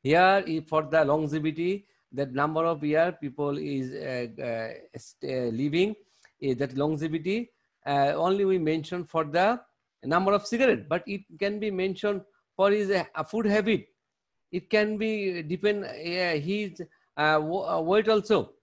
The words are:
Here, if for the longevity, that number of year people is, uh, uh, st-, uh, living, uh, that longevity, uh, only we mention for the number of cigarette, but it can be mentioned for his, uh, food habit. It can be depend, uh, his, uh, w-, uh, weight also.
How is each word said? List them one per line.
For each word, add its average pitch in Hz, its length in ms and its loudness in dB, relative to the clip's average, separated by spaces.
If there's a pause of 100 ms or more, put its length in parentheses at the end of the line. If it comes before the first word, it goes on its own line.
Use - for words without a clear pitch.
Here, 185 440 4
if 156 220 -4
for 156 140 0
the 156 220 2
longevity, 156 800 -2 (260)
that 135 200 -4
number 156 320 0
of 160 180 0
year 160 380 2
people 143 360 -4
is, 135 360 -4
uh, 127 500 -8
uh, 113 260 -6 (280)
st-, - 340 -12
uh, 127 240 -2
living, 160 400 0 (500)
uh, 135 100 0
that 131 220 -4
longevity, 156 760 -2 (360)
uh, 143 300 2
only 190 280 2
we 190 140 2
mention 160 460 -2
for 160 200 -2
the 185 360 2 (420)
number 180 300 2
of 196 140 2
cigarette, 233 420 2
but 175 180 -2
it 196 160 -8 (160)
can 202 220 -2
be 214 100 -2
mentioned 190 520 -2 (340)
for 196 140 4
his, 202 200 2
uh, 185 140 2 (200)
food 220 220 -2
habit. 208 400 2 (640)
It 180 180 -8
can 214 280 2
be 202 460 -2
depend, 196 420 -2
uh, 170 560 -2
his, 190 400 -4 (360)
uh, 151 180 4
w-, 160 300 0
uh, - 160 0
weight 190 280 4
also. 208 540 2